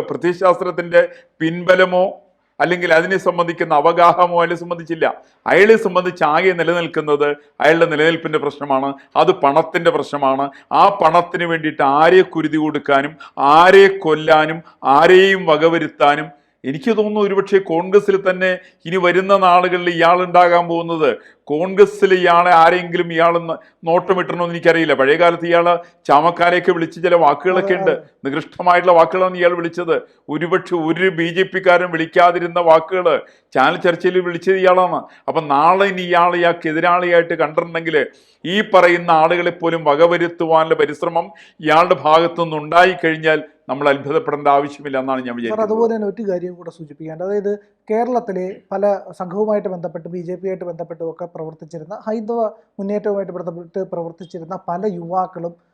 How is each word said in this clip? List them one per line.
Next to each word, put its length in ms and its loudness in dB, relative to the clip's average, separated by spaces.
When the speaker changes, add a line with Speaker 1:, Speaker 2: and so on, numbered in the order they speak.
Speaker 1:
പ്രത്യയശാസ്ത്രത്തിന്റെ 920 0
പിൻബലമോ 640 0
അല്ലെങ്കിൽ 340 -2
അതിനെ 200 0
സംബന്ധിക്കുന്ന 540 -2
അവഗാഹമോ 600 2
അയാളെ 220 -2
സംബന്ധിച്ചില്ല. 420 -6
അയാളെ 340 6
സംബന്ധിച്ച് 380 -2
ആകെ 260 2
നിലനിൽക്കുന്നത് 680 -2
അയാളുടെ 320 4
നിലനിൽപ്പിന്റെ 500 0
പ്രശ്നമാണ്. 460 -4
അത് 100 4
പണത്തിന്റെ 500 0
പ്രശ്നമാണ്. 500 -2
ആ 20 6
പണത്തിന് 520 0
വേണ്ടിയിട്ട് 300 -4
ആരെ 200 6
കുരുതി 300 -4
കൊടുക്കാനും 500 -2
ആരെ 320 8
കൊല്ലാനും 580 0
ആരെയും 440 4
വകവരുത്താനും, 760 0
എനിക്ക് 280 -4
തോന്നുന്നു, 300 -2
ഒരുപക്ഷെ 320 0
കോൺഗ്രസിൽ 460 2
തന്നെ 240 -2
ഇനി 180 -4
വരുന്ന 280 2
നാളുകളിൽ 420 2
ഇയാളുണ്ടാകാൻ 760 4
പോകുന്നത് 360 -2
കോൺഗ്രസിൽ 640 2
ഇയാളെ 340 4
ആരെങ്കിലും 520 2
ഇയാൾ 180 2
ന-, 80 -6
നോട്ടമിട്ടണമെന്ന് 680 -2
എനിക്കറിയില്ല. 440 2
പഴയ 220 2
കാലത്ത് 300 2
ഇയാൾ 160 2
ചാമക്കാരെയൊക്കെ 680 2
വിളിച്ച് 300 -6
ചില 180 2
വാക്കുകളൊക്കെ 560 0
ഉണ്ട്, 120 0
Speaker 2:
അതെ, 100 -6
അതെ. 240 -20
Speaker 1:
നികൃഷ്ടമായിട്ടുള്ള 760 0
വാക്കുകളാണ് 420 0
ഇയാൾ 180 2
വിളിച്ചത്. 360 -4
ഒരുപക്ഷെ 420 -4
ഒരു 180 -2
ബി 80 -2
ജെ 160 0
പിക്കാരൻ 420 2
വിളിക്കാതിരുന്ന 640 0
വാക്കുകൾ 380 2
ചാനൽ 300 2
ചർച്ചയിൽ 420 0
വിളിച്ചത് 360 -2
ഇയാളാണ്. 360 2
അപ്പം 240 -4
നാളെ 400 2
ഇനി 160 -8
ഇയാൾ 320 2
ഇയാൾക്ക് 320 0
എതിരാളിയായിട്ട് 680 0
കണ്ടിട്ടുണ്ടെങ്കിൽ 560 -4
ഈ 40 0
പറയുന്ന 360 4
ആളുകളെ 380 0
പോലും 280 -2
വകവരുത്തുവാനുള്ള 920 2
പരിശ്രമം 440 -4
ഇയാളുടെ 400 2
ഭാഗത്തുനിന്ന് 560 0
ഉണ്ടായിക്കഴിഞ്ഞാൽ 800 0
നമ്മൾ 200 -6
അത്ഭുതപ്പെടേണ്ട 640 -4
ആവശ്യമില്ല 460 -4
എന്നാണ് 240 -6
ഞാൻ 20 -10
Speaker 2:
സാർ, 100 -10
Speaker 1:
വിചാരിക്കുന്നത്. 300 -4
Speaker 2:
അതുപോലെ 280 -2
തന്നെ 160 -6
ഒരു 180 -14
കാര്യം 300 -8
കൂടെ 180 -18
സൂചിപ്പിക്കാനുണ്ട്. 500 -16
അതായത്, 240 -4
കേരളത്തിലെ 560 -4
പല 120 -4
സംഘവുമായിട്ട് 560 -4
ബന്ധപ്പെട്ട്, 400 -12
ബി 120 -10
ജെ 80 -10
പിയുമായിട്ട് 360 -10
ബന്ധപ്പെട്ടുമൊക്കെ 540 -12
പ്രവർത്തിച്ചിരുന്ന, 600 -16
ഹൈന്ദവ 340 -6
മുന്നേറ്റവുമായിട്ട് 580 -6
ബന്ധപ്പെട്ട് 440 -12
പ്രവർത്തിച്ചിരുന്ന 640 -12
പല 120 -8
യുവാക്കളും 540 -6